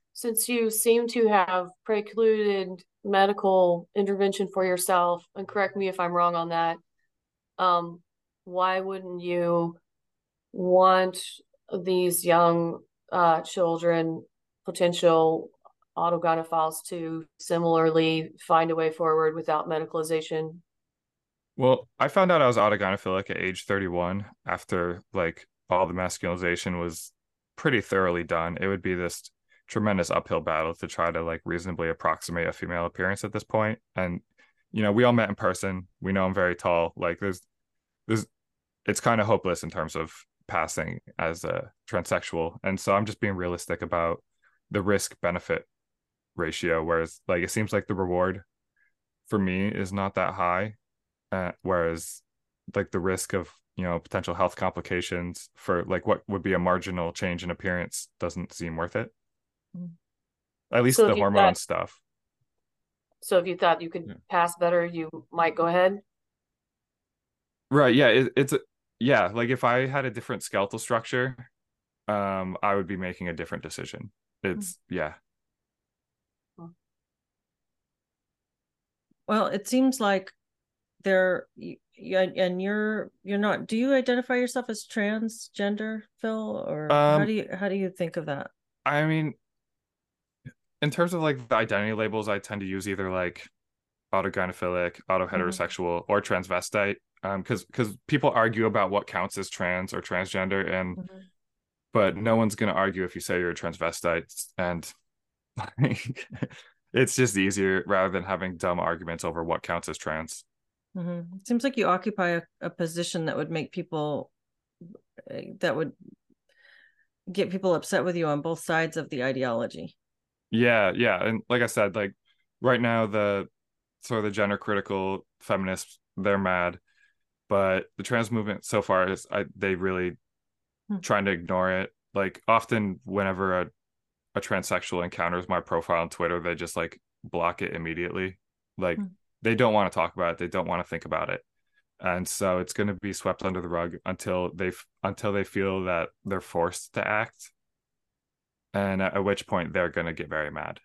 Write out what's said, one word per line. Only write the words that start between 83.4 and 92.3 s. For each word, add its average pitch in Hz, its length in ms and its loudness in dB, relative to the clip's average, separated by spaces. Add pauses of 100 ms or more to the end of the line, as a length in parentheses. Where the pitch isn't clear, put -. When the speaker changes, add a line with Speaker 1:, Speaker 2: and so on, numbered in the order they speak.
Speaker 3:
do 220 80 -2
you 254 180 2
identify 254 420 2
yourself 247 340 -2
as 220 160 -8
transgender, 214 1160 -4 (180)
Phil? 220 440 -4
Or 151 240 -6
how 147 280 6
Speaker 2:
Um, 151 80 4
Speaker 3:
do 214 80 0
you, 214 180 -4
how 190 160 -4
do 190 80 -2
you 196 140 -2
think 170 280 -6
of 160 100 -6
that? 143 240 -6 (340)
Speaker 2:
I 147 200 2
mean, 156 280 0 (1500)
in 151 100 0
terms 175 240 0
of, 165 60 0
like, 139 260 0
the 120 80 2
identity 110 380 2
labels, 107 360 -2
I 101 80 0